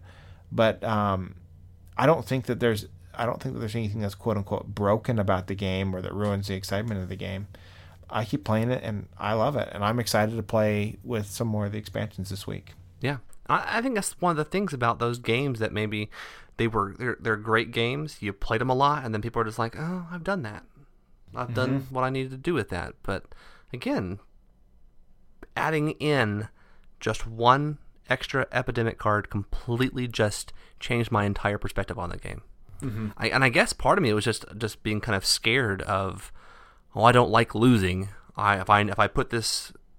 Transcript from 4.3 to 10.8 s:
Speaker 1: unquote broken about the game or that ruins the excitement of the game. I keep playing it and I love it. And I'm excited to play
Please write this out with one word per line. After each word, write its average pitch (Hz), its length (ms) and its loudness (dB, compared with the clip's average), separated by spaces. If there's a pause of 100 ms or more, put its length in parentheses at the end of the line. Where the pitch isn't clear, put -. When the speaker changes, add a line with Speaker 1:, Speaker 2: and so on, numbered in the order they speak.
Speaker 1:
unquote 101 300 -4
broken 107 500 0
about 95 300 0
the 98 80 -4
game 95 400 -2
or 92 80 -4
that 87 100 -6
ruins 101 340 -2
the 98 60 -4
excitement 98 480 -2
of 92 80 -6
the 95 60 -6
game. 95 320 -6 (640)
I 107 160 -2
keep - 180 -4
playing 113 280 2
it 127 120 -2
and 101 240 -6 (100)
I 104 160 -2
love 117 220 2
it. - 160 -2
And 101 140 -4
I'm 117 140 2
excited 110 360 2
to 110 80 -2
play 107 580 2